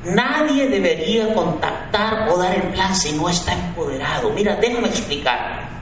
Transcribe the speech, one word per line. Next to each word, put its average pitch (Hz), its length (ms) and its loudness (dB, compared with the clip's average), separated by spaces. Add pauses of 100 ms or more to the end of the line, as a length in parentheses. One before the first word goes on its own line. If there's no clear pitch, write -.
Nadie 269 640 2
debería 196 680 2
contactar 208 920 0
o 175 80 4
dar 185 180 2
el - 80 0 (100)
plan 190 220 0
si 151 160 0
no 156 180 0
está 175 240 0
empoderado. 165 760 -2
Mira, 202 240 2
déjame 240 320 0
explicar. - 840 -4 (120)